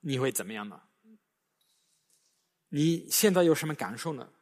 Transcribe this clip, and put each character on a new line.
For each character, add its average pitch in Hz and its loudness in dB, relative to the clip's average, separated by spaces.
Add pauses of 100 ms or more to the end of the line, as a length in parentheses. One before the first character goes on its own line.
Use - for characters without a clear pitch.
你 139 -4
会 131 0
怎 104 -4
么 104 -12
样 104 -10
呢？ 95 -18 (1900)
你 160 0
现 202 4
在 180 6
有 170 6
什 156 -4
么 156 -4
感 113 -8
受 165 -8
呢？ 127 -12